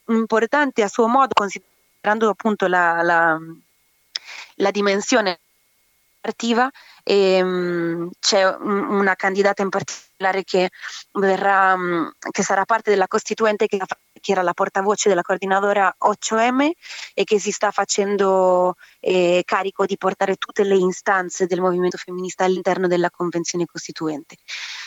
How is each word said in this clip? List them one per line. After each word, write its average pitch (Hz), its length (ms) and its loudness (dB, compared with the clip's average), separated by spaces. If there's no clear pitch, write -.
importante 226 720 0
a 202 60 2
suo 226 200 2
modo, 262 260 2
considerando 208 960 -2
appunto 202 380 0
la, 175 360 2
la, 170 340 4
la 196 160 2
dimensione 202 680 0
attiva. 233 480 -2
Ehm, 180 1080 0
c'è 190 260 2
un, 202 340 -4
una 196 260 0
candidata 196 460 0
in 196 80 -2
particolare 190 760 -4
che 185 260 0
verrà, 190 640 2
mm, 175 320 -2
che 202 120 -2
sarà 190 220 0
parte 220 260 0
della 190 160 2
costituente, 214 600 0
che, 202 100 -4
che - 100 -2
era 190 100 0
la 175 120 0
portavoce 196 560 0
della 180 120 2
coordinadora 196 760 0
otto 208 400 -2
M 254 340 2
e 196 120 -2
che 208 140 2
si 196 120 -4
sta 202 200 -2
facendo, 190 1040 2
eh, 180 440 2
carico 196 400 -2
di 190 120 -4
portare 190 400 -2
tutte - 260 -2
le 196 120 2
istanze 185 720 0
del 175 140 -2
movimento 180 380 0
femminista 185 480 -6
all'interno 185 420 0
della 175 240 0
convenzione 170 540 -4
costituente. - 720 -10